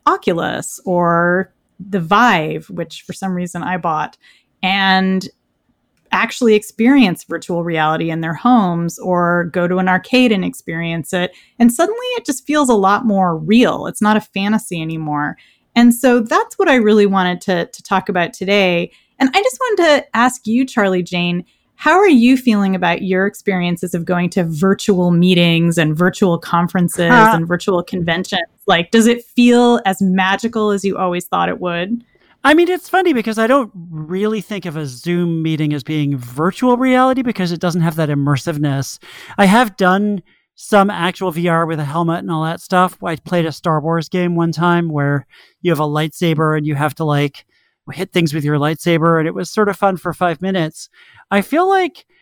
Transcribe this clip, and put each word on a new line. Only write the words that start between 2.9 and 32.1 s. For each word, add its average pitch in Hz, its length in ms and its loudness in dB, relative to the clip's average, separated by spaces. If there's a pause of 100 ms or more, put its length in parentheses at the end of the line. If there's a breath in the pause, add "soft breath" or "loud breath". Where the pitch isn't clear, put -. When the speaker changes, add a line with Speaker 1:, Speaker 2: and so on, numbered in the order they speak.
Speaker 1:
for 180 100 -14
some 190 200 -6
reason 175 300 -6
I 185 140 -4
bought, 156 400 -4 (440 soft breath)
and 190 640 0 (840)
actually 220 440 2
experience 220 680 2
virtual 170 400 -6
reality 160 460 0
in 165 100 -4
their 165 140 -4
homes 175 640 0
or 175 460 0 (100)
go 175 140 0
to 180 100 0
an 185 100 0
arcade 226 440 2
and 190 120 0
experience 165 720 -6
it. 180 180 -2 (280 soft breath)
And 233 120 6
suddenly 415 280 -2 (180)
it - 80 -10
just - 220 -8
feels 294 200 0
a 247 60 2
lot 202 320 2
more 190 320 0
real. 196 480 2
It's - 160 -8
not 214 160 2
a 208 40 -2
fantasy 196 600 -4
anymore. 156 560 -6 (380 soft breath)
And 240 180 6
so 247 260 2
that's 311 380 -2
what 381 100 2
I 285 80 4
really 214 300 4
wanted 185 360 0
to, 175 260 -2
to - 160 -20
talk 185 260 -2
about 180 240 -2
today. 185 580 0 (280 soft breath)
And 262 160 2
I 392 80 2
just 508 160 -2
wanted 440 240 0
to 294 340 2
ask 247 300 -2
you, 240 180 0
Charlie 190 380 0
Jane, 175 420 -4 (300)
how 320 240 2
are 403 100 6
you 254 280 6
feeling 202 380 2
about 175 280 -2
your 185 240 0
experiences 180 640 -4
of 170 100 -4
going 175 280 -2
to 185 120 0
virtual 180 680 0
meetings 170 680 4
and 156 180 0
virtual 180 440 2
conferences 175 680 0
Speaker 2:
Huh. 226 280 6
Speaker 1:
and 165 120 -2
virtual 175 360 -2
conventions? 175 580 -4 (240)
Like, 175 240 2
does 226 160 4
it 240 180 2
feel 240 640 4
as 190 160 0
magical 196 720 0
as 202 120 -2
you 196 140 -2
always 180 300 -4
thought 175 220 -2
it 180 120 -6
would? 180 420 -6 (380 soft breath)